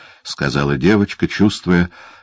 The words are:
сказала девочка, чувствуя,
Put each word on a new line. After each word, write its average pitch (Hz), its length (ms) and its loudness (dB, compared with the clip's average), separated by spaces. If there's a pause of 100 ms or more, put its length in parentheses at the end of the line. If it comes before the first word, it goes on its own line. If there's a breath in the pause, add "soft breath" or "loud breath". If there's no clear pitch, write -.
(240 loud breath)
сказала 69 540 -4
девочка, 101 500 0
чувствуя, 90 640 0 (340 loud breath)